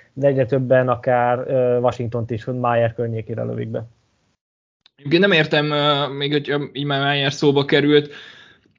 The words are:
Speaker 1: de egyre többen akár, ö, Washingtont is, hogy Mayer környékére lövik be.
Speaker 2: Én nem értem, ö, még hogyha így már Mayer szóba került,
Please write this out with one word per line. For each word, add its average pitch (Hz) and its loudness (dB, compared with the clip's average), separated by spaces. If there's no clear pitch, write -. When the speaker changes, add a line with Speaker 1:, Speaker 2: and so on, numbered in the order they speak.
Speaker 1:
de 135 0
egyre 135 4
többen 127 2
akár, 123 2
ö, 123 2
Washingtont 120 -2
is, 110 -6
hogy 127 -6
Mayer 117 0
környékére 113 -6
lövik 117 -6
be. 117 -8
Speaker 2:
Én 170 0
nem 202 2
értem, 151 0
ö, 147 0
még 143 -6
hogyha 143 -2
így 143 -8
már 139 -4
Mayer 139 -2
szóba 139 2
került, 147 2